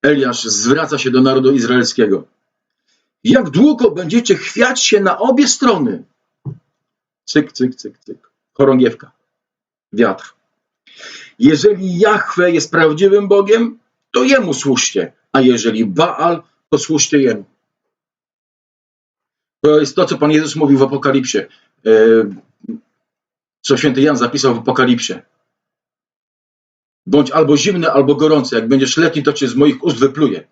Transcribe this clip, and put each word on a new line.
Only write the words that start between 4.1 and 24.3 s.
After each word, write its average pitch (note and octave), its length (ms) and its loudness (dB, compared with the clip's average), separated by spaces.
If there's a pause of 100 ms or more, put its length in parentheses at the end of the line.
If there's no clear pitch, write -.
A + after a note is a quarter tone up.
chwiać B3 480 -4
się G#3 180 2
na F#3 180 -2
obie B3+ 300 2
strony? D3+ 560 -2 (1200)
Cyk, - 280 -2
cyk, B2+ 220 -4
cyk, - 240 -18
cyk. - 320 -20 (220)
Chorągiewka. B2+ 600 0 (800)
Wiatr. - 420 -4 (1040)
Jeżeli F3+ 600 2
Jahwe G3 520 0
jest E3 200 -2
prawdziwym F3+ 580 2
Bogiem, G#3 500 2 (340)
to A#3+ 120 0
Jemu C4 300 0
służcie, B2+ 580 -4 (200)
a C3+ 80 0
jeżeli A#2 440 2
Baal, C#3+ 580 -2 (280)
to D3 80 0
służcie D3 400 -2
Jemu. A2 260 -2 (2250)
To D3+ 200 4
jest D3+ 160 -4
to, F#3 80 2
co D#3 140 -6
Pan D3 120 0
Jezus D3+ 260 0
mówił C#3 220 2
w C3 40 4
Apokalipsie, C3+ 560 -2
e, - 100 -8 (2000)
co - 160 0
święty C3 240 -2
Jan C#3+ 160 2
zapisał A#2+ 380 -2